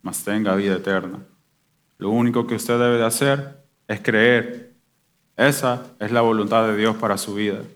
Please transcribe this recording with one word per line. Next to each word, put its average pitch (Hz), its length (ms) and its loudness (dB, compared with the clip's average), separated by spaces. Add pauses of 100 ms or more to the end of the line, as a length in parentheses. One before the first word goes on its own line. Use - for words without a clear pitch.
mas 92 220 -10
tenga 101 320 0
vida 98 200 0
eterna. 92 440 -4 (760)
Lo 101 140 -4
único 120 360 0
que 120 80 -4
usted 120 240 -2
debe 120 180 4
de 113 80 2
hacer 139 520 -2 (320)
es 104 100 -4
creer. 117 720 2 (640)
Esa 131 480 0 (160)
es 107 120 -4
la 117 100 2
voluntad 113 460 2
de 107 100 0
Dios 107 180 2
para 107 220 -2
su 101 160 -8
vida. 104 260 -4 (160)